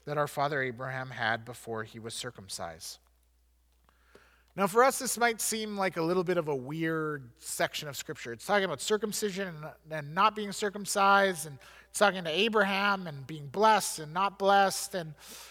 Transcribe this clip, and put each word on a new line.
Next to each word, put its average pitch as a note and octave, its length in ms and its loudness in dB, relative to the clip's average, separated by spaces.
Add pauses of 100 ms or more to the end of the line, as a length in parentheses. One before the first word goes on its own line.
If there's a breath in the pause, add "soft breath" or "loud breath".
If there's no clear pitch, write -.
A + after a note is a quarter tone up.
that D3 120 -6
our D3 100 2
father C#3+ 340 -2
Abraham C3 480 -6
had A#2 340 -2
before A2+ 400 -8
he A2+ 160 -16
was A2 140 -10
circumcised. F#2 840 -10 (1600 soft breath)
Now, G3 120 2
for A3+ 160 6
us, C4+ 160 4
this B3 180 -4
might A3+ 240 0
seem G#3+ 340 -4
like F#3+ 220 -2
a E3+ 60 0
little F3+ 200 2
bit F3 140 0
of D#3 100 0
a D3 80 -2
weird D3+ 720 -4 (120)
section - 480 -4
of C#3 100 -12
Scripture. - 340 -10
It's A2+ 140 -12
talking G3 200 2
about D#3 160 -4
circumcision G#3 640 -2
and, D#3 180 -12 (240)
and D#3 240 -8
not G#3 220 4
being G#3 160 -4
circumcised, G3 960 4
and C#3 100 -12 (320 loud breath)
it's - 80 -10
talking F#3+ 260 4
to E3 60 -4
Abraham G3 800 2
and C#3 180 -10
being D3+ 220 -10
blessed G3+ 500 4
and D#3 160 -10
not F#3+ 240 0
blessed. G3 560 4
And D#3+ 220 -8 (360 loud breath)